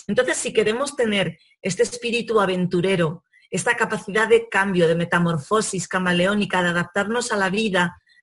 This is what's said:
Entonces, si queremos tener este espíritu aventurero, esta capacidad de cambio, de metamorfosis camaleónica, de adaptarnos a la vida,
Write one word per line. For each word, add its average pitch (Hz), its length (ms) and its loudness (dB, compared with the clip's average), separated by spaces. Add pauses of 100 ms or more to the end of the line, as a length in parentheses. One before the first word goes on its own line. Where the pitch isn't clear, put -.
Entonces, 247 300 0
si - 160 -6
queremos 226 440 0
tener 202 420 -2 (240)
este 190 200 -2
espíritu 226 580 -2
aventurero, 180 840 0 (260)
esta 233 260 -2
capacidad 214 520 -2
de 226 200 4
cambio, 190 400 2
de 165 80 2
metamorfosis 175 920 0
camaleónica, 185 720 0
de 175 80 2
adaptarnos 202 640 -2
a 214 40 0
la 190 120 0
vida, 185 480 0 (260)